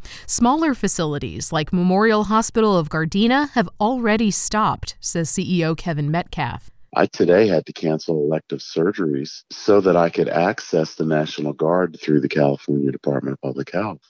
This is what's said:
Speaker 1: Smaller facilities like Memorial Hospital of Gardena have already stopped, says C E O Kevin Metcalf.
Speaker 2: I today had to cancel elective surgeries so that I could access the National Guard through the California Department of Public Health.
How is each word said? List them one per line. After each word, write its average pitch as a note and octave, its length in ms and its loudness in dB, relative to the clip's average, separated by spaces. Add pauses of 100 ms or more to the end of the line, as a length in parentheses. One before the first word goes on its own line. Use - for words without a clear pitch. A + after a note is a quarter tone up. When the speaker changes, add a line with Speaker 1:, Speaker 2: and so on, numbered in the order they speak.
(260)
Speaker 1:
Smaller D4 460 2
facilities D3 800 -2
like D#3 200 -2
Memorial G3 520 4
Hospital A3 520 2
of D#3+ 120 0
Gardena A3+ 640 0
have G3 180 0 (100)
already A3+ 520 0
stopped, - 680 -2
says - 300 -4
C F3 320 0
E D#3+ 40 2
O D#3+ 100 0
Kevin D3+ 360 -4
Metcalf. - 600 -6 (240)
Speaker 2:
I F#2 120 4
today F#2 400 4
had E2+ 180 2
to - 80 -16
cancel D#2+ 500 -2
elective D2 360 -2
surgeries D#2+ 920 -4
so G2+ 300 4
that F#2 160 4
I E2+ 140 4
could - 180 0
access E2+ 680 0
the D#2+ 120 -4
National D2+ 480 -2
Guard E2 440 0
through D2+ 220 2
the B1+ 80 -2
California C#2+ 640 0
Department C#2 400 -4
of C#2 80 -10
Public C2+ 320 -8
Health. F#2 380 -6